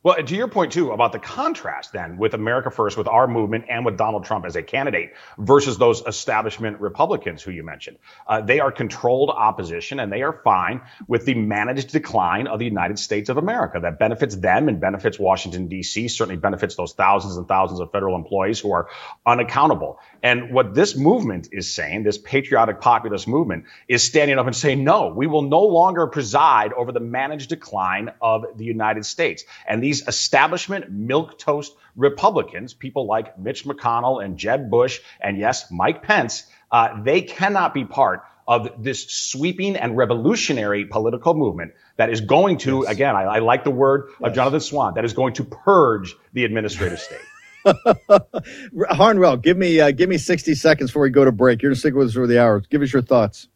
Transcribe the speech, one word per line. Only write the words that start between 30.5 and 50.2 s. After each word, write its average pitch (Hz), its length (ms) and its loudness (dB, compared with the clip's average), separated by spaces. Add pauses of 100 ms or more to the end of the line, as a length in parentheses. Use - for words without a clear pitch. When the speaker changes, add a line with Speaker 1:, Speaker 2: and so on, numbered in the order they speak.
Speaker 1:
milquetoast 147 640 -2 (260)
Republicans, 131 760 0
people 131 340 -8
like 107 320 -4
Mitch 104 260 -8
McConnell 123 580 -2
and 95 140 -8
Jeb 127 320 -4
Bush, 120 300 2 (220)
and 98 160 -4
yes, 110 340 -4
Mike 110 320 -2
Pence, 165 400 0 (280)
uh, 117 300 2
they 139 200 2
cannot 185 520 -2
be 135 120 -4
part 104 360 0 (260)
of 117 360 0
this 127 240 -6
sweeping 185 680 -4
and 120 220 -4
revolutionary 117 880 0
political 117 480 0
movement 90 380 -2 (260)
that 113 120 2
is 110 120 -4
going 156 360 4
to, 131 260 -2
Speaker 2:
Yes. 107 80 -2
Speaker 1:
again, 120 240 2
I, 98 80 2
I 107 160 0
like 117 240 2
the 143 80 0
word 135 380 2 (120)
of 120 80 -2
Speaker 2:
Yes. 101 60 -4
Speaker 1:
Jonathan 135 240 2
Swan, 131 360 -2
that 113 100 -2
is 113 80 -4
going 131 220 -2
to - 80 -6
purge 120 720 2 (180)
the 123 120 -2
administrative 98 540 -4
state. - 200 -14 (460)
Speaker 2:
<laughs> - 1300 2
Harnwell, 180 460 6
give 165 200 2
me, 175 220 4
uh, 147 120 6
give 175 180 2
me 180 80 0
sixty 165 380 0